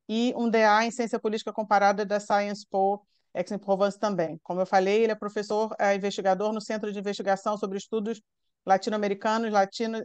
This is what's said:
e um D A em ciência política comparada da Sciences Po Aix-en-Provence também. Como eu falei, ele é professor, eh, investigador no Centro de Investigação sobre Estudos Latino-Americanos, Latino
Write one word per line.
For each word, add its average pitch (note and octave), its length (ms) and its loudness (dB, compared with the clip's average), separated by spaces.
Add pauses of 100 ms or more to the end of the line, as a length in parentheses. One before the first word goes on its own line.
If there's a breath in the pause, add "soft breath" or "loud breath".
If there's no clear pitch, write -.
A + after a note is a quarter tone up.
e A#3 260 0
um A#3 140 0
D A3 160 4
A G#3+ 180 6
em A#3 80 -2
ciência A#3 280 -4
política G#3+ 340 -4
comparada G3+ 500 2
da G#3 160 -2
Sciences G#3 460 -2
Po G3 400 0 (260)
Aix-en-Provence G3 680 -2
também. F3 420 -2
Como F3+ 180 -4
eu F#3 60 0
falei, G3 380 4
ele A3+ 80 2
é G#3+ 40 -2
professor, G#3+ 600 -4
eh, G3+ 180 2
investigador G3 560 0
no A3 80 -4
Centro G#3+ 320 -6
de G3+ 60 -8
Investigação G3+ 600 -2
sobre G3 180 -4
Estudos G#3+ 420 -4 (460)
Latino-Americanos, G#3 840 0
Latino G#3+ 540 0